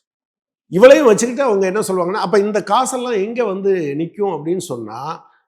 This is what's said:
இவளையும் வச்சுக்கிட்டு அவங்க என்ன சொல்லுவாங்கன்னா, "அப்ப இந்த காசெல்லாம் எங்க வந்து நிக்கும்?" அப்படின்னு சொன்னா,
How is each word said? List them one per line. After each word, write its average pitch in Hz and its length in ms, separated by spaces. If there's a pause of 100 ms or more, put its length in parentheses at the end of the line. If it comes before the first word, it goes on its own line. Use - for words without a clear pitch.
(680)
இவளையும் 262 380
வச்சுக்கிட்டு 233 380
அவங்க 202 240
என்ன 185 140
சொல்லுவாங்கன்னா, 185 420
"அப்ப 196 160
இந்த 202 240
காசெல்லாம் 247 500
எங்க 226 320
வந்து 196 300
நிக்கும்?" 170 640
அப்படின்னு 165 200
சொன்னா, 127 720 (200)